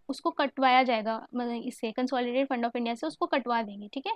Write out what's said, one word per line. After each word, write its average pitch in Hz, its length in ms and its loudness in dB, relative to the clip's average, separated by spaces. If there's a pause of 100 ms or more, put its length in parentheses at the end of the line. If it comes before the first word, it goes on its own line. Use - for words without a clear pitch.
उसको 294 200 -2
कटवाया 262 540 4
जाएगा, 220 320 0 (200)
मतलब 240 300 -2
इससे 240 260 -4
कंसोलिडेटेड 254 560 0
फंड 240 180 -2
ऑफ 233 100 -2
इंडिया 233 200 0
से 302 120 -4
उसको 320 180 -2
कटवा 247 360 0
देंगे, 208 320 -8
ठीक 277 140 -6
है। 440 80 -2